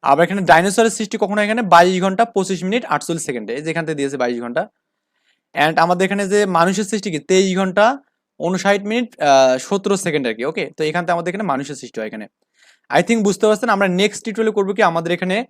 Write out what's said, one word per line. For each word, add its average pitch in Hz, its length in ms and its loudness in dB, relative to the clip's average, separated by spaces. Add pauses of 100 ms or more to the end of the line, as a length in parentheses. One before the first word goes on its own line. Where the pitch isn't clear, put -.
আবার 139 220 4
এখানে 190 180 -2
ডাইনোসরের 185 480 4
সৃষ্টি 214 280 -8
কখন 202 200 -2
হয় 208 80 0
এখানে? 220 160 -2
বাইশ 185 400 6
ঘন্টা 190 240 0
পঁচিশ 185 380 -4
মিনিট 214 220 -2
আটচল্লিশ 160 400 -4
সেকেন্ডে। 117 280 -6
এই 139 80 -6
যে 156 80 -8
এখান 165 160 -4
থেকে 156 100 -4
দিয়েছে 139 220 -4
বাইশ 123 240 -2
ঘন্টা। 120 260 -4 (880)
And 156 240 2
আমাদের 175 260 4
এখানে 202 220 -2
যে 208 180 2
মানুষের 190 380 2
সৃষ্টি 202 280 -6
কি? 156 80 -4
তেইশ 185 380 2
ঘন্টা 202 400 2 (420)
ঊনষাট 190 420 0
মিনিট, 226 400 -4
আহ, 135 360 4
সতেরো 196 400 -2
সেকেন্ড 151 300 -2
আর 113 60 -2
কি, 113 120 -8
ওকে? 147 320 -6
তো 160 60 -4
এখান 156 200 -2
থেকে 170 80 -2
আমাদের 170 180 -2
এখানে 196 140 -6
মানুষের 143 320 -4
সৃষ্টি 113 240 -14
হয় 110 80 -6
এখানে। 107 200 -12 (640)
I 147 100 4
think 220 220 2
বুঝতে 202 240 2
পারছেন। 214 220 2
আমরা 196 180 2
নেক্সট 190 360 -2
টিউটোরিয়ালে 220 320 -2
করবো 202 180 -2
কি, 214 100 2
আমাদের 170 280 0
এখানে 185 380 -2